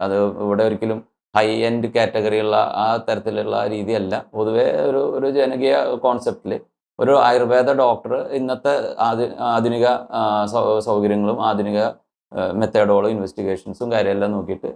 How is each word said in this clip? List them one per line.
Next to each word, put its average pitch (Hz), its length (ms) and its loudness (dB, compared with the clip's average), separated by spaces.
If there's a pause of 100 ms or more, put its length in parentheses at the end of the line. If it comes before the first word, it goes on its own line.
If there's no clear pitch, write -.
അത് 101 420 0
ഇവിടെ 101 220 2
ഒരിക്കലും 110 500 -2 (220)
ഹൈ 110 260 2
എൻഡ് 117 300 -2
കാറ്റഗറി 110 480 2
ഉള്ള 107 160 0
ആ 110 400 0 (120)
തരത്തിലുള്ള 107 580 -2
രീതിയല്ല. 107 580 -2 (100)
പൊതുവേ 110 380 0
ഒരു, 143 460 0
ഒരു 135 120 0
ജനകീയ 135 460 0 (260)
കോൺസെപ്റ്റിൽ 120 580 -2 (400)
ഒരു 139 180 6
ആയുർവേദ 123 520 4
ഡോക്ടർ 123 440 2
ഇന്നത്തെ 131 840 -2
ആധു-, 117 400 0
ആധുനിക, 117 480 0 (240)
ആ, 107 360 0
സൗ-, 110 320 0
സൗകര്യങ്ങളും 104 680 0
ആധുനിക, 104 320 0
ആ, - 760 -6
മെത്തേഡുകളും 104 560 2
ഇൻവെസ്റ്റിഗേഷൻസും 101 840 -6
കാര്യമെല്ലാം 101 400 0
നോക്കിയിട്ട് 95 440 -6